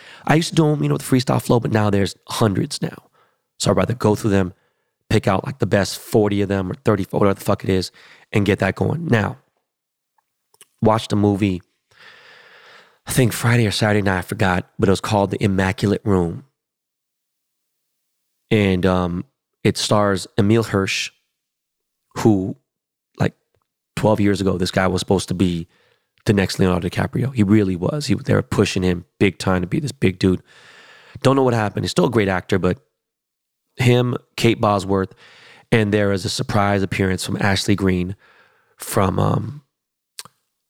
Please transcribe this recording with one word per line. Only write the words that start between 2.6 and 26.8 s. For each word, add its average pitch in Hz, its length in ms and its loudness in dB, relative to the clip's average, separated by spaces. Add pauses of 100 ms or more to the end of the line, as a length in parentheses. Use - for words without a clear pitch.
now. - 280 -12 (500)
So - 100 0
I'd 95 80 2
rather 98 160 0
go 107 220 2
through 104 160 -2
them, 95 220 0 (560)
pick - 180 0
out, 95 180 0
like, - 140 -10
the 107 80 -2
best 95 320 0
forty 104 420 0
of 95 80 -2
them 95 220 -2
or - 20 -6
thirty, 98 380 -2
whatever 101 240 2
the - 60 -14
fuck - 220 -2
it 113 60 -4
is, 92 220 -2 (400)
and 104 140 0
get 95 140 2
that 95 160 0
going. 151 300 -2
Now, 107 320 0 (1400)
watched 110 300 2
a 107 40 0
movie, 101 460 0 (1400)
I - 60 -10
think 123 200 2
Friday 120 360 2
or 98 40 0
Saturday 104 300 0
night, 95 160 0
I 90 60 -2
forgot, 95 440 -2 (120)
but 98 100 4
it - 20 4
was 92 80 2
called 98 300 0
The 98 140 -4
Immaculate 98 600 0
Room. 92 420 0 (2000)
And, 98 340 2
um, 90 420 0 (380)
it 104 140 2
stars 101 500 0 (120)
Emile 110 240 4
Hirsch, 101 480 -2 (1040)
who, 104 380 2 (640)
like, - 160 -2 (600)
twelve 107 240 2
years 101 220 2
ago, 95 160 0
this 90 140 -4
guy 95 160 0
was 90 140 -2
supposed 95 260 -2
to 90 80 -4
be 87 320 -2 (580)
the 113 80 2
next 95 240 0
Leonardo 90 320 0